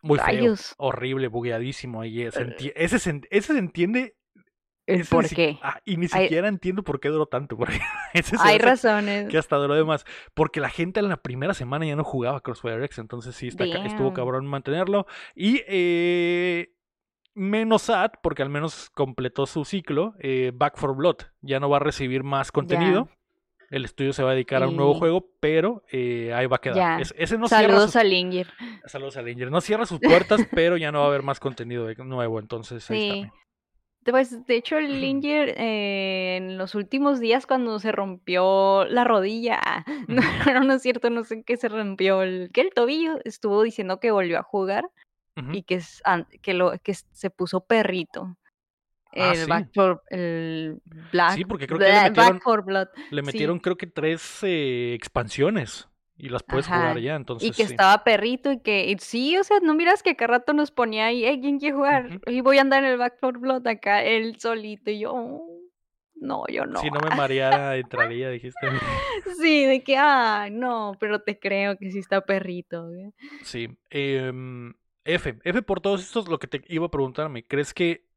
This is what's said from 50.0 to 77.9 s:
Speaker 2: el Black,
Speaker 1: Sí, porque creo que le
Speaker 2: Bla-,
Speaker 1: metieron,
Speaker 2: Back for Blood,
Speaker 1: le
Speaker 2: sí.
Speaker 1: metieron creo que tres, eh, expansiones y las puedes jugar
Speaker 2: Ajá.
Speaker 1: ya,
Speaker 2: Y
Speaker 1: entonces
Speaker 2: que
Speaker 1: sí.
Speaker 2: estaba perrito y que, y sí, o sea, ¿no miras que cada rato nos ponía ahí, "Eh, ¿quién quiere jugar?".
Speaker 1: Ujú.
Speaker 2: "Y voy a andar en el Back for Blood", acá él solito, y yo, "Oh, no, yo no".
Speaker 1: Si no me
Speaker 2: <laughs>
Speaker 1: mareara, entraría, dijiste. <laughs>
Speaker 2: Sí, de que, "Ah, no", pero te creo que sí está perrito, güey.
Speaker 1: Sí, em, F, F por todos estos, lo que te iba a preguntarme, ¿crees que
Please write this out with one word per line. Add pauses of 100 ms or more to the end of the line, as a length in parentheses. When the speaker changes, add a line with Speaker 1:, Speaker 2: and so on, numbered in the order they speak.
Speaker 2:
el (320)
Black,
Speaker 1:
Sí,
porque
creo
que
le
Speaker 2:
Bla-,
Speaker 1:
metieron,
Speaker 2:
Back
for
Blood, (220)
Speaker 1:
le
Speaker 2:
sí.
Speaker 1:
metieron
creo
que
tres,
eh,
expansiones (280)
y
las
puedes
jugar (100)
Speaker 2:
Ajá.
Speaker 1:
ya,
Speaker 2:
Y
Speaker 1:
entonces
Speaker 2:
que
Speaker 1:
sí.
Speaker 2:
estaba
perrito
y
que,
y
sí,
o
sea,
¿no
miras
que
cada
rato
nos
ponía
ahí,
"Eh,
¿quién
quiere
jugar?".
Speaker 1:
Ujú.
Speaker 2:
"Y
voy
a
andar
en
el
Back
for
Blood",
acá
él
solito,
y
yo,
"Oh, (540)
no,
yo
no".
Speaker 1:
Si
no
me
Speaker 2:
<laughs>
Speaker 1:
mareara,
entraría,
dijiste.
<laughs>
Speaker 2:
Sí,
de
que,
"Ah,
no",
pero
te
creo
que
sí
está
perrito,
güey. (300)
Speaker 1:
Sí, (220)
em, (320)
F,
F
por
todos
estos,
lo
que
te
iba
a
preguntarme,
¿crees
que (100)